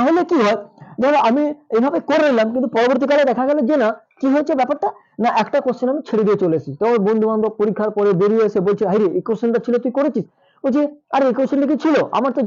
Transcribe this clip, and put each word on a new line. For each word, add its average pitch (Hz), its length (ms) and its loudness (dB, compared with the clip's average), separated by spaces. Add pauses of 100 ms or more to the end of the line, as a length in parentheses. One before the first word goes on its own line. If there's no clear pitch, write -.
হলে 330 240 2
কি 349 160 0
হয়, 208 140 0 (420)
ধরো 285 160 2 (120)
আমি 285 140 2 (320)
এইভাবে 285 240 0 (100)
করে 302 200 2
নিলাম, 220 240 2
কিন্তু 254 220 -2
পরবর্তীকালে 269 560 2
দেখা 240 180 -2
গেল 294 80 0 (120)
যে 302 140 2
না, 214 60 2 (300)
কি 269 140 0
হয়েছে 302 260 0
ব্যাপারটা, 277 280 -2 (360)
না 240 60 0 (140)
একটা - 220 -2
কোশ্চেন 247 280 -2
আমি 311 140 -4
ছেড়ে 220 200 0
দিয়ে 208 160 2
চলে 165 140 2
এসেছি। 143 240 -8
তো 208 40 0 (220)
বন্ধু 220 220 0
বান্ধব 220 300 -2
পরীক্ষার 214 380 -2
পরে 208 120 2 (120)
বেরিয়ে 220 280 2
এসে 208 180 -2
বলছে, 208 220 0
"হাই 190 120 2
রে, 202 60 4 (100)
এই 180 100 -2
কোশ্চেনটা 226 380 -2
ছিল, 240 180 0
তুই 254 140 -2
করেছিস?" 269 280 0 (380)
বলছি, 269 180 0 (340)
"আরে 277 140 2
এই 226 80 0
কোশ্চেনটা 269 340 0
কি 302 120 0
ছিল, 320 120 2 (220)
আমার 254 200 0
তো 277 100 0